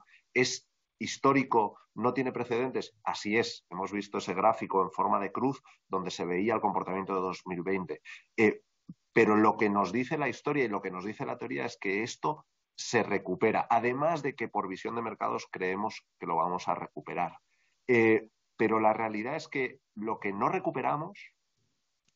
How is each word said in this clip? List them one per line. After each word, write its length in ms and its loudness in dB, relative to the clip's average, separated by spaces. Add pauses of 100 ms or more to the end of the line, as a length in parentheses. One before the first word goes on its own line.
(360)
es 340 0 (300)
histórico, 800 2 (160)
no 180 0
tiene 180 -2
precedentes. 720 -4
Así 340 -2
es, 340 -2
hemos 200 -6
visto 280 -4
ese 160 -4
gráfico 480 2
en 80 -6
forma 280 0
de 120 -4
cruz 280 -2 (280)
donde 240 -4
se 120 -4
veía 300 0
el 80 0
comportamiento 540 -2
de 60 0
dos 260 -4
mil 160 -4
veinte. 400 -4 (340)
Eh, 240 4 (500)
pero 240 6
lo 220 6
que 140 2
nos 200 0
dice 280 -2
la 100 -2
historia 360 -2
y 40 0
lo 140 -4
que 80 -6
nos 120 -8
dice 220 -6
la 140 -6
teoría 260 -6
es 140 -10
que 240 -2
esto 420 -6 (280)
se 300 0
recupera, 640 0
además 540 2
de 100 -2
que 140 -6
por 200 -2
visión 280 -6
de 80 -4
mercados 480 -4
creemos 560 -2 (120)
que 60 -10
lo 120 0
vamos 300 0
a 60 2
recuperar. 640 -6 (500)
Eh, 420 6 (280)
pero 220 4
la 140 6
realidad 420 -4
es 120 -8
que 340 -6 (120)
lo 260 -4
que 140 -4
no 160 2
recuperamos 680 -4 (960)